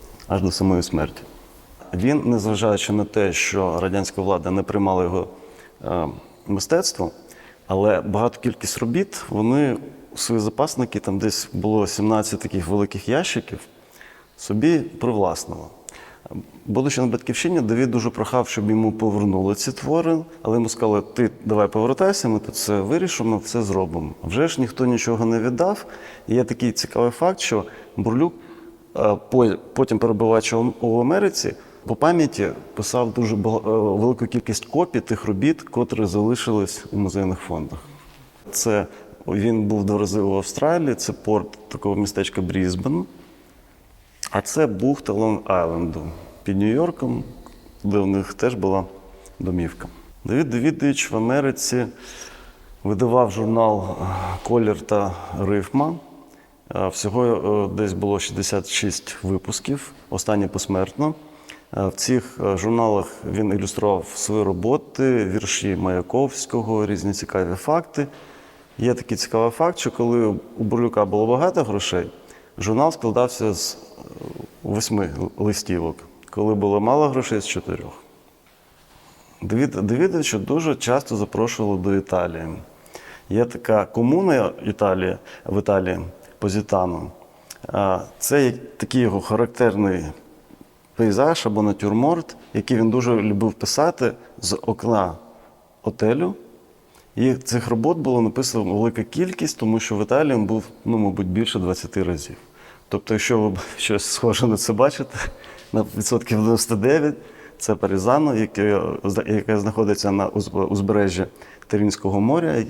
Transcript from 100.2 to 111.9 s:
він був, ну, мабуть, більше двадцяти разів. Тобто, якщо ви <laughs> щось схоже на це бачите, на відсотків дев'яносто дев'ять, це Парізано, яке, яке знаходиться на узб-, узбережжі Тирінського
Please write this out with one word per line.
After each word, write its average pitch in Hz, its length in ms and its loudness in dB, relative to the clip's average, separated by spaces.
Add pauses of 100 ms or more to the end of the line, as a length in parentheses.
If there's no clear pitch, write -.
він 110 120 2
був, 107 180 0 (220)
ну, 113 120 2
мабуть, 98 300 0
більше 107 320 0
двадцяти 92 440 -2
разів. 85 320 -4 (540)
Тобто, 107 240 -2
якщо 110 260 2
ви 104 180 2 (100)
<laughs> - 100 -16
щось - 280 -2
схоже - 420 2
на 110 100 4
це - 160 0
бачите, 135 440 2 (560)
на 110 120 2 (120)
відсотків 113 400 0
дев'яносто 113 380 2
дев'ять, 147 400 4 (420)
це - 180 0
Парізано, 120 600 4
яке, 104 460 2 (460)
яке 107 300 2
знаходиться 104 540 0
на 98 160 2
узб-, 98 400 -2
узбережжі 98 580 2 (420)
Тирінського 101 540 0